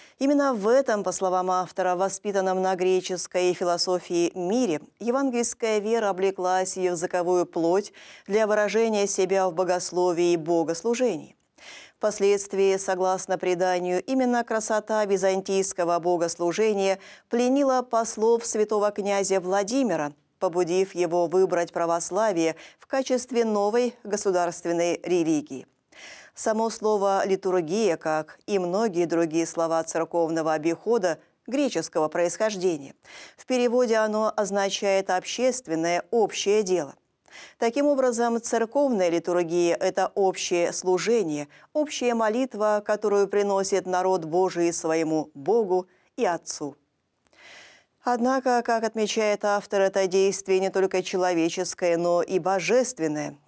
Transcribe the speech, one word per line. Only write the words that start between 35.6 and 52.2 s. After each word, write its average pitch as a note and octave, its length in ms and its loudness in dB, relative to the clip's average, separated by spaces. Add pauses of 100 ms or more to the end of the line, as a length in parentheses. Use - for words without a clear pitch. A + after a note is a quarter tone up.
общее G#3+ 520 0
дело». F3 320 -2 (640)
Таким B3+ 300 0
образом, A#3+ 520 2
церковная A3+ 720 0
литургия — E3+ 720 0
это F#3 360 0
общее F3+ 580 0
служение, F3+ 720 0 (240)
общая C#4+ 420 -2
молитва, G#3+ 720 0
которую G3+ 440 2
приносит G3 580 0
народ F#3 380 0
Божий E3+ 480 0
своему D#3+ 600 -2
Богу F3+ 540 0 (300)
и A#3+ 80 0
Отцу. - 500 -4 (1300)
Однако, B3 540 2
как A#3 220 0
отмечает G#3+ 640 0
автор, G3+ 360 0
это G3 240 2
действие F#3+ 540 2
не F#3+ 100 0
только F#3+ 320 0
человеческое, F3+ 960 0
но F3 240 2